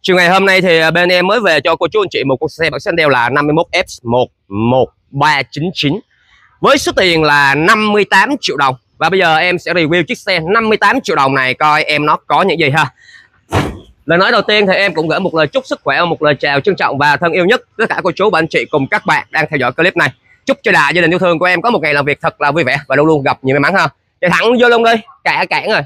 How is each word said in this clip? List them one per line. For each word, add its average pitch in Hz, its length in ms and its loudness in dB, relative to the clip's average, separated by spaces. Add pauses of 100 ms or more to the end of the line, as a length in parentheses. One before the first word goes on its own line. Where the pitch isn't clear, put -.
Chiều 185 140 0
ngày 175 140 2
hôm 190 160 2
nay 190 160 2
thì, 170 180 2
à, 160 120 2
bên 175 180 0
em 180 180 2
mới 220 120 0
về 170 220 2
cho 165 140 0
cô 170 120 -2
chú 214 140 -2
anh 185 80 -2
chị 143 140 -4
một 135 160 -2
con 156 100 -6
xe 160 200 -4
bản 135 100 -8
xanh 180 160 -6
đeo 156 140 2
là 120 200 2
năm 147 180 0
mươi 151 60 0
mốt 170 180 0
F 180 120 -2 (200)
một 120 240 0 (200)
một 117 400 0 (220)
ba 143 320 0 (100)
chín 147 120 -8 (100)
chín 156 260 -4 (640)
với 254 160 2
số 349 140 -4
tiền 170 320 0
là 143 320 4
năm 214 360 2
mươi 208 140 2
tám 202 240 2 (120)
triệu 139 160 -6
đồng. 135 180 0 (220)
Và 156 120 -2
bây 190 100 0
giờ 160 160 2
em 175 240 0
sẽ 165 140 -6
review 170 300 0
chiếc 233 140 -6
xe 185 220 -4
năm 214 300 0
mươi 220 80 2
tám 214 240 0
triệu 165 140 -4
đồng 139 200 2
này 127 180 0
coi 151 300 2
em 147 220 -2
nó 160 120 2 (100)
có 151 140 2
những 160 180 0
gì 151 100 2
ha. 151 160 2 (1200)
Lời 170 140 2
nói 214 120 2
đầu 214 100 2
tiên 214 260 2
thì 190 60 0
em 190 200 0
cũng 160 140 -4
gửi 156 120 -2
một 175 160 -4
lời 156 120 2
chúc 262 180 -4
sức - 180 -8
khỏe, 143 220 0
một 160 180 -4
lời 147 160 2
chào 143 200 0
trân 185 160 0
trọng 135 220 -2
và 143 200 2
thân 170 140 -2
yêu 175 140 0
nhất 240 160 2 (160)
tất 220 120 -2
cả - 140 -4
cô 175 80 -2
chú 202 180 0
và 170 100 0
anh 165 80 -2
chị 127 180 -4
cùng 139 220 -2
các - 180 -4
bạn 156 260 -2
đang 156 180 -2
theo 156 80 -6
dõi 127 140 -2
clip 175 260 0
này. 147 120 2 (360)
Chúc 269 180 0
cho 214 80 0
đại 151 240 2
gia 180 60 2
đình 165 120 2
yêu 180 60 -2
thương 175 200 0
của 180 60 -2
em 175 160 0
có 240 80 0
một 208 120 0
ngày 147 120 -2
làm 143 120 0
việc 143 160 -4
thật 160 200 -6
là 143 100 0
vui 156 120 0
vẻ 127 140 -2 (100)
và 131 80 -2
luôn 160 100 2
luôn 151 180 0
gặp 135 180 -2
nhiều 135 140 -2
may 147 40 0
mắn 170 220 0
ha. 156 60 0 (340)
Chạy 175 80 0
thẳng 180 300 2
vô 240 100 4
luôn 233 140 2
đi, 233 80 2 (320)
cản 170 240 -2
cản 156 220 -4
rồi. 185 160 0